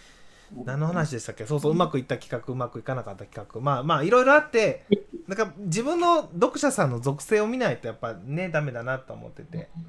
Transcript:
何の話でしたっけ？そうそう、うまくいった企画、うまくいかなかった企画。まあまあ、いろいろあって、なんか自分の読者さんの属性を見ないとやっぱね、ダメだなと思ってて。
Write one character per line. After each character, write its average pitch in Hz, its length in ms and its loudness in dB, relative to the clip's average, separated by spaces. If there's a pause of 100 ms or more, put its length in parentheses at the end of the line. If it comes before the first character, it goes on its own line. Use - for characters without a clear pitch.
(680)
何 135 120 -4
の 151 80 0
話 160 260 0
で 120 60 -4
し - 60 -10
た 113 80 -10
っ - 20 -16
け？ 107 140 -10
そ 151 80 0
う 143 40 -2
そ 147 100 2
う、 - 20 4
う - 20 4
ま 170 140 2
く 143 100 -2
い 127 40 -2
っ - 20 -10
た 127 140 -4
企 - 120 -18
画、 127 220 -6
う - 20 -6
ま 127 140 -4
く 120 100 -12
い 110 40 -12
か 131 120 -4
な 123 80 -6
か 101 100 -12
っ 95 40 -16
た 101 80 -16
企 - 300 -14
画。 113 80 -10
ま 139 160 2
あ 123 40 -4
ま 156 160 2
あ、 131 40 -2
い 170 80 2
ろ 247 100 8
い 254 60 6
ろ 277 80 8
あ 302 40 10
っ 302 120 0
て、 214 340 2 (420)
な 190 80 -8
ん 202 40 -4
か 196 180 -2
自 196 260 -2
分 311 160 0
の 339 260 4 (100)
読 240 240 2
者 285 120 2
さ 196 140 2
ん 135 60 2
の 117 100 -4
属 139 220 -2
性 214 180 2
を 214 60 2
見 240 100 -2
な 226 160 0
い 117 60 -6
と 117 100 -8
や 110 60 -6
っ - 20 -20
ぱ 113 160 -6
ね、 143 380 -6
ダ 160 100 0
メ 147 100 -2
だ 117 120 -6
な 131 160 -2
と - 160 -16
思 113 140 -14
っ - 20 -18
て - 140 -18
て。 - 260 -12 (180)